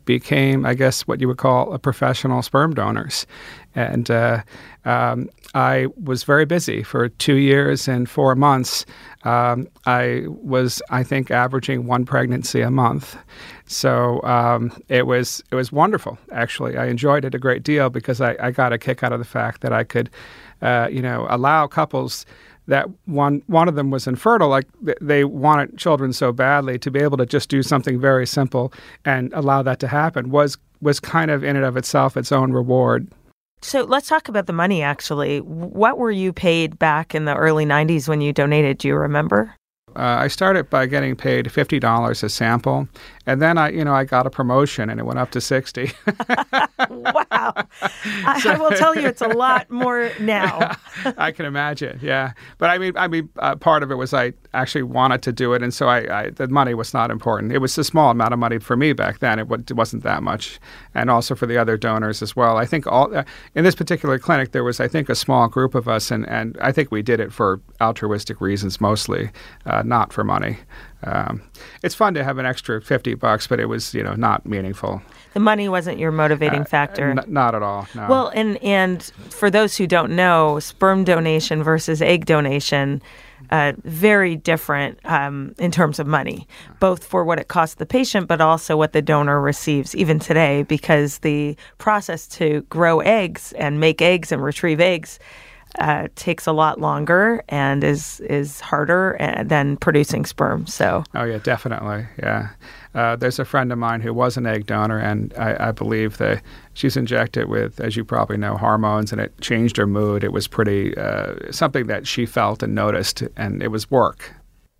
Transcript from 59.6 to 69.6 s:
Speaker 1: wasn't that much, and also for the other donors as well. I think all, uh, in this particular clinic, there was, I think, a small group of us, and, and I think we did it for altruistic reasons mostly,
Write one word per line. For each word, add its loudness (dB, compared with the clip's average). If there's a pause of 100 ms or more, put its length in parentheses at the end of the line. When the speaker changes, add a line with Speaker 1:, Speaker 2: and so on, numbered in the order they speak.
Speaker 1:
wasn't -2
that -2
much, -6 (360)
and 0
also 0
for -6
the -2
other 0
donors -2
as -8
well. 4
I 0
think -4
all, 2
uh, -2 (320)
in 2
this 6
particular -2
clinic, 0
there -2
was, -2
I 0
think, -2
a 2
small 2
group 0
of -2
us, 0
and, -4
and -6
I 2
think 0
we -2
did 0
it -4
for 0 (200)
altruistic -2
reasons -2
mostly, 0 (360)